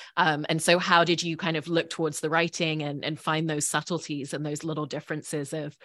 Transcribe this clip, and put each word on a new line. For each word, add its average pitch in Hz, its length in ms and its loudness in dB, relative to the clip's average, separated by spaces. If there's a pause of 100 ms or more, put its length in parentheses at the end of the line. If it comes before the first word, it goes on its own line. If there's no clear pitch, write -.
(160)
Um, 156 280 4 (100)
and 160 80 0
so 175 160 6
how 175 240 6
did 170 180 2
you 170 160 -2
kind 160 200 -2
of 151 100 -4
look 165 240 0
towards 160 300 -2
the 156 100 -2
writing 160 520 0
and, 143 220 -6
and 147 140 -4
find 160 320 0
those 147 160 -2
subtleties 151 640 -4
and 151 140 -4
those 151 160 -6
little 156 240 -4
differences 147 640 -6
of, 156 320 -6